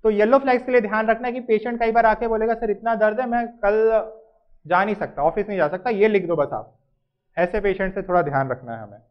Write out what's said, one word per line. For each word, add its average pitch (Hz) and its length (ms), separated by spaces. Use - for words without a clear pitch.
तो 220 80
yellow 214 280
flags 254 260
के 254 80
लिए 247 80
ध्यान 214 260
रखना 226 220
है 240 60
कि 254 60
patient 233 400
कई 226 120
बार 226 140
आके 220 220
बोलेगा, 226 260
"सर 220 160
इतना 220 240
दर्द 214 260
है, 254 60
मैं 233 220
कल 220 580
जा 180 180
नहीं 208 100
सकता, 143 280
office 196 260
नहीं 202 100
जा 151 100
सकता, 185 220
ये 214 180
लिख 202 180
दो 165 100
बस 143 160
आप।" 110 260
ऐसे 180 220
patient 190 340
से 196 80
थोड़ा 180 200
ध्यान 139 260
रखना 120 280
है 113 60
हमें। 104 180